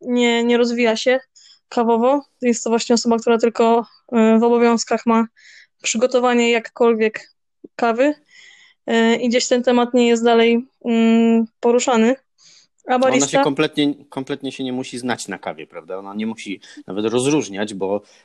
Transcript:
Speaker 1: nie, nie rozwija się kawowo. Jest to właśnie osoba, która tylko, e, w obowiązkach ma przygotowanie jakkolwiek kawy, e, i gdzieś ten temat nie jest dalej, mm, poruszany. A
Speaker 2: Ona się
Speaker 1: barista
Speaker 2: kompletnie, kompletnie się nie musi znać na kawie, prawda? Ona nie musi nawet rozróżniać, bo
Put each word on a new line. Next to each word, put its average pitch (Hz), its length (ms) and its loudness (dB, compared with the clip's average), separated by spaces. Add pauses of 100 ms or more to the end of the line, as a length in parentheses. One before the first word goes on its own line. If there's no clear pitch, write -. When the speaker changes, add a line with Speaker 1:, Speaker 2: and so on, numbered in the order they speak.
Speaker 1:
nie, 240 440 0
nie 240 120 2
rozwija 233 400 0
się 262 240 0 (480)
kawowo. 240 560 0 (180)
Jest 240 220 0
to 233 60 -4
właśnie 233 240 0
osoba, 233 240 0
która 233 200 0
tylko, 233 480 2 (260)
e, 226 260 4
w 220 40 2
obowiązkach 233 640 0
ma 226 200 2 (560)
przygotowanie 240 680 0
jakkolwiek 226 800 0 (460)
kawy, 240 380 0 (720)
e, 226 300 2
i 247 120 -4
gdzieś 233 200 -2
ten 247 140 0
temat 240 320 0
nie 240 140 4
jest 233 160 0
dalej, 233 420 2 (180)
mm, 226 640 2 (140)
poruszany. 240 560 2 (720)
A 254 60 0
Speaker 2:
Ona 254 120 2
się 262 40 2
Speaker 1:
barista 269 320 0
Speaker 2:
kompletnie, 151 520 -2 (140)
kompletnie 139 440 -10
się 135 120 -10
nie 127 80 -8
musi 127 260 -10
znać 117 300 -8
na 92 100 -10
kawie, 78 280 -12
prawda? 85 320 -14
Ona 98 160 -14
nie 107 120 -6
musi 107 340 -12 (260)
nawet 104 200 -6
rozróżniać, 110 680 -4
bo 98 280 -6 (220)